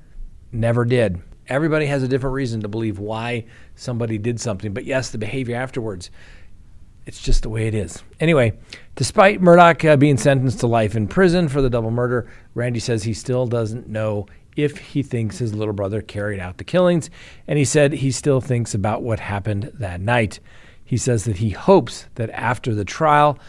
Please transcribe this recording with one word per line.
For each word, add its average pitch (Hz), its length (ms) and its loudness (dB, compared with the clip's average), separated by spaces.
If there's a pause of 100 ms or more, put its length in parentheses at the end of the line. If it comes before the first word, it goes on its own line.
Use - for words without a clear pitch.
(520)
never 117 340 0
did. 113 340 2 (300)
Everybody 151 380 0
has 139 160 -2
a 127 40 -2
different 131 280 -2
reason 117 260 -4
to 104 60 -6
believe 110 320 -4
why 110 460 -6 (300)
somebody 113 420 -6
did 117 220 -4
something. 104 340 -6
But 120 120 -8
yes, 131 260 -4
the 123 60 -8
behavior 117 380 -6
afterwards, 113 540 -8 (1000)
it's - 140 -16
just - 220 4
the 123 60 -6
way 110 180 -2
it 107 60 -2
is. 101 300 -6 (160)
Anyway, 143 340 4 (420)
despite 202 460 4
Murdaugh, 170 480 8
uh, 151 80 8
being 139 200 4
sentenced 131 420 2
to 123 80 0
life 113 280 2
in 107 120 0
prison 175 400 2
for 135 160 0
the 131 60 2
double 117 200 0
murder, 120 380 -2 (260)
Randy 120 260 -2
says 110 240 -2
he 110 100 -2
still 127 340 -2
doesn't 113 420 -4
know 107 380 -4 (280)
if 147 220 -2
he - 240 -4
thinks 113 380 -4
his 110 160 -4
little 107 180 -4
brother 101 280 -4
carried 104 380 -8
out 92 180 -10
the - 60 -14
killings. 175 460 0 (380)
And 147 100 -2
he 143 80 2
said 143 280 4
he 131 180 -2
still 131 300 0
thinks 120 340 -2
about 113 260 -2
what 110 180 -4
happened 101 600 -6
that 90 220 -8
night. 113 380 0 (440)
He - 140 -2
says 117 280 0
that 107 120 -2
he 110 120 -2
hopes - 560 2 (100)
that 113 140 -6
after 113 440 -4
the 104 120 -2
trial, 147 520 4 (120)